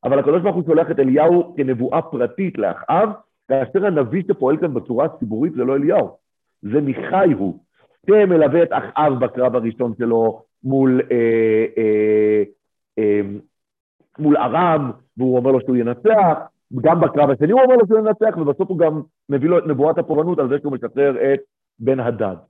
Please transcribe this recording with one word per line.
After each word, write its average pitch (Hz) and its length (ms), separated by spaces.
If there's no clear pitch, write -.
אבל 135 140
הקדוש 147 240
ברוך 185 140
הוא 175 80
שולח 156 260
את - 80
אליהו 151 580
כנבואה 131 460
פרטית 135 560
לאחאב, 143 520
כאשר 135 380
הנביא 156 420
שפועל 143 280
כאן 156 180
בצורה 120 300
הציבורית 131 480
זה 123 120
לא 135 120
אליהו, 123 400
זה 110 180
מיכאי 160 520
הוא, 98 260
שמלווה 175 560
את 165 100
אחאב 131 480
בקרב 123 360
הראשון 117 420
שלו 113 440
מול, 131 360
אה, 113 540
אה, 107 640
אה, 104 220
מול 151 180
ארם, 147 540
והוא 127 200
אומר 123 140
לו 131 100
שהוא 127 160
ינצח, 156 640
גם 165 200
בקרב 147 300
השני 147 220
הוא 254 80
אומר 254 160
לו 226 100
שהוא 220 120
ינצח, 214 380
ובסוף 160 320
הוא 185 100
גם 156 240
מביא 139 200
לו 175 100
את - 80
נבואת 151 320
הפורענות 165 400
על 135 100
זה 139 100
שהוא 147 140
משחרר 127 440
את 139 240
בן 131 220
הדד. 110 360